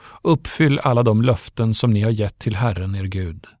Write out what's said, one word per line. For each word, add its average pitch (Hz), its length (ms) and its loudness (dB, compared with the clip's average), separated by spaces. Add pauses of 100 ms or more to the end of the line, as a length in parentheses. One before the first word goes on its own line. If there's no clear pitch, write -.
(220)
Uppfyll 151 580 0
alla 120 240 2
de 110 180 4
löften 113 520 0
som 120 180 0
ni 104 100 2
har 110 100 0
gett 107 280 -2
till 107 160 -4
Herren, 98 400 -2
er 98 80 -6
Gud. 92 420 -6 (140)